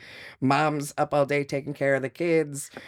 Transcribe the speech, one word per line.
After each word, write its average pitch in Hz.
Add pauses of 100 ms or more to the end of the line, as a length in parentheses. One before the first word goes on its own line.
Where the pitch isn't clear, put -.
(400)
Mom's 143
up 147
all 143
day 143
taking 143
care 139
of 131
the 131
kids, 156 (160)